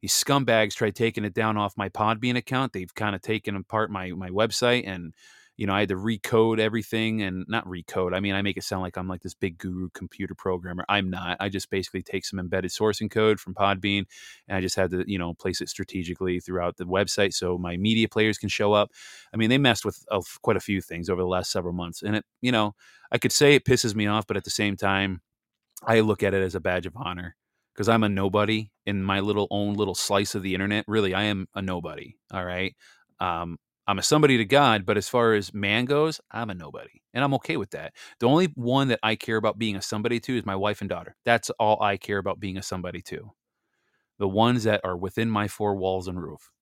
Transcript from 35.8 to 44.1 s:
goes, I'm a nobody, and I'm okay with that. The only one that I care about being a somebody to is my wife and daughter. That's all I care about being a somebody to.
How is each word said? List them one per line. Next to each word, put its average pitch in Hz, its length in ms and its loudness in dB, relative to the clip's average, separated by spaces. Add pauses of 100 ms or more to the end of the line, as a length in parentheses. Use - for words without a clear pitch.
goes, 151 440 0
I'm 110 220 -8
a - 20 -8
nobody, 78 480 -14 (120)
and 123 100 0
I'm 139 100 2
okay 156 240 -2
with - 140 -6
that. - 220 -12 (260)
The 117 80 4
only 160 260 6
one 131 360 2
that 117 120 2
I 110 140 2
care 113 220 -2
about 107 200 0
being 110 180 -2
a 95 60 -6
somebody 113 400 -2
to 127 160 -4
is 104 80 -4
my 98 100 -4
wife 104 260 -2
and 98 80 -2
daughter. 87 360 -6
That's 117 240 2 (100)
all 107 220 4
I 101 160 0
care 101 220 -2
about 92 200 -4
being 95 180 -6
a 95 40 -10
somebody 87 400 -8
to. - 320 -12 (840)